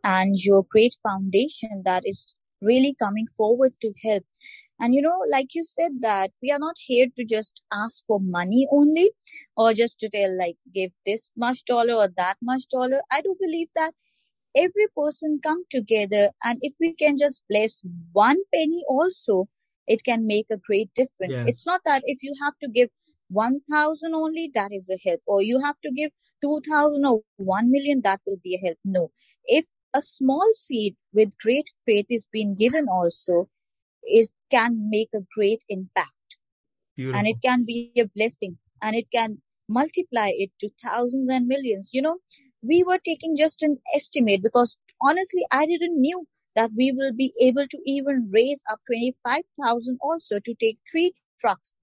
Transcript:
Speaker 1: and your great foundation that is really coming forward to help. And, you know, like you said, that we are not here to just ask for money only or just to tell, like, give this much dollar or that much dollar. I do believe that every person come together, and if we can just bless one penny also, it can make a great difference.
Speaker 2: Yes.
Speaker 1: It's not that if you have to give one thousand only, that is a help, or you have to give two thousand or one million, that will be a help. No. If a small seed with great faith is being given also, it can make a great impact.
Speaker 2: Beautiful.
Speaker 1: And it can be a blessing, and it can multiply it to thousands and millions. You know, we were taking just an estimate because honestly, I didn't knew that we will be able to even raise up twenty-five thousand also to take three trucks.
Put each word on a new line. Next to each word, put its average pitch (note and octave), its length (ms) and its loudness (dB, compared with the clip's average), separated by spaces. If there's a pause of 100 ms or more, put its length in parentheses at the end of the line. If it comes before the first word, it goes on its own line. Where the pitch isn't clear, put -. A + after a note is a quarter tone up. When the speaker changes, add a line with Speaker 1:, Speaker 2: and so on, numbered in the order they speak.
Speaker 1:
and G3 320 2
your G3 320 4
great A3+ 360 4
foundation G3 800 -2
that F#3 200 0
is - 300 -10 (240)
really C4 400 2
coming A3 280 -2 (100)
forward B3 440 2
to G#3+ 120 -6 (100)
help. G#3+ 200 -2 (560)
And, A#3+ 160 2
you C#4+ 80 4
know, F4+ 280 0
like C4+ 220 -2
you E4+ 100 -6
said, E4 280 -4 (100)
that G3 300 0 (100)
we B3+ 100 -4
are C#4+ 80 0
not D#4+ 200 -6
here B3+ 260 2 (100)
to B3 80 -8
just A3 380 -6 (100)
ask G#3 360 -8
for G#3 120 0
money F#3 520 0
only D#4 400 6 (440)
or A3+ 180 4
just A#3 260 0
to G#3+ 100 -8
tell, G3 280 -2
like, F3 200 -4 (160)
give F#3+ 180 -4 (140)
this G#3+ 320 -6
much A#3+ 280 -4
dollar A#3+ 280 0
or G#3 240 2
that F#3 240 -2
much B3+ 260 -4
dollar. B3+ 340 -2 (100)
I C#4 100 0
do F#4+ 180 -4
believe E4 360 -4
that D#4+ 180 -4 (640)
every F#4 300 2 (100)
person D4+ 440 -4
come D#4+ 280 -4
together, G#3 600 0 (120)
and A#3 180 -2
if C#4 200 -6
we E4 140 -2
can D4 200 2
just C#4+ 320 -2
bless G#3+ 320 0 (320)
one A3 260 6 (160)
penny E4 360 0
also, B3+ 580 0 (380)
it A3 180 0
can A#3 220 0
make G#3+ 240 0
a G#3+ 80 -4
great G3+ 380 -2
difference. F#3+ 360 -4
Speaker 2:
Yes. A#2+ 160 -2
Speaker 1:
It's B2 200 -4
not F4+ 180 0
that C#4 200 2
if C4+ 180 -6
you C#4 100 -10 (100)
have D4 200 -4
to C4+ 60 -8
give A#3 200 2 (400)
one A#3 400 0
thousand D#4 460 -2
only, D#4+ 380 -4
that G3+ 180 -4
is F#3 180 -10
a F#3+ 200 -4
help, E3+ 160 -2
or G3+ 160 2
you A#3 180 2
have D4 240 -2
to D4 80 -6
give D4 200 -4 (300)
two D4 280 0
thousand D4 360 2
or A#3 160 4 (160)
one G3 340 0
million, C#4 320 2
that G3 220 2
will G3 180 -6
be F3+ 120 -4
a F#3 100 -6
help. E3 200 -2
No. F3+ 260 0 (340)
If D4 220 2 (260)
a D4 80 2
small C#4 520 0
seed G#3+ 420 -4 (180)
with G#3 280 2
great C4 280 0 (160)
faith G#3 240 2
is A#3 220 -4
being G#3 240 -2
given B3 320 2
also, F3+ 640 0 (540)
it A3+ 260 6 (200)
can A3+ 400 2
make G#3+ 240 -2
a G3+ 120 -6 (100)
great G#3+ 320 0
impact. - 680 -8 (580)
Speaker 2:
Beautiful. C3 240 -4
Speaker 1:
And G#3 80 0
it A3 160 -2
can B3+ 220 2
be A#3+ 320 -8
a A#3 100 2
blessing, G#3 520 -6 (220)
and A3 140 -4
it A#3 180 -4
can A3+ 280 -2 (260)
multiply A#3+ 640 -2
it G3 200 -4 (100)
to G#3 80 -8 (120)
thousands B3 460 -2
and B3+ 200 0
millions. B3 440 -4
You C4 120 -2
know, E4 140 -2 (440)
we D#4+ 220 2
were F#4 200 0
taking D#4+ 320 -4
just D#4 280 0
an D4 160 0 (140)
estimate A3 500 0
because A#3+ 340 0 (240)
honestly, F4 500 2
I C#4+ 140 2
didn't E4+ 340 -2
knew D#4+ 280 0 (280)
that A3+ 220 2
we C4 140 2
will C4 220 -2
be C4 280 -2
able B3+ 260 4
to - 160 -14
even C4+ 480 -2
raise B3+ 300 2 (100)
up G#3+ 140 -8
twenty-five B3 580 -4 (160)
thousand A#3+ 420 -2
also C#4+ 380 -4
to A#3 140 -8
take A3 240 0 (140)
three F4 240 0 (260)
trucks. - 420 -4